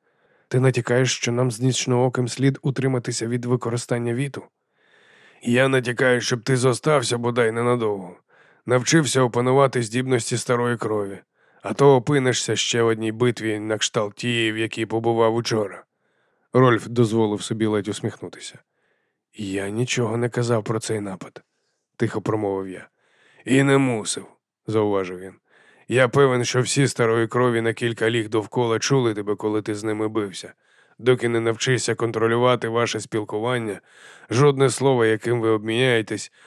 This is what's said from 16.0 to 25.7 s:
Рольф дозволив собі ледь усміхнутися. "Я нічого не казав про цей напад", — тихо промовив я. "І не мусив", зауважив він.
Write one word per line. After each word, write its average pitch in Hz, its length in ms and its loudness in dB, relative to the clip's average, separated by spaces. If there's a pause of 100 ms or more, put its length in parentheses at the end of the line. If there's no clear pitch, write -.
Рольф 123 340 4
дозволив 113 540 2
собі 110 240 -2
ледь 107 220 0
усміхнутися. - 720 -10 (760)
"Я 98 360 -6
нічого 117 480 -2
не 120 120 -2
казав 117 340 0
про 110 160 -4
цей 110 200 -4
напад", — 98 440 -12 (540)
тихо 110 240 -2
промовив 98 480 -4
я. 90 180 -14 (580)
"І 135 180 4
не 139 140 4
мусив", 120 500 -2 (400)
зауважив 98 520 0
він. 95 140 -16 (540)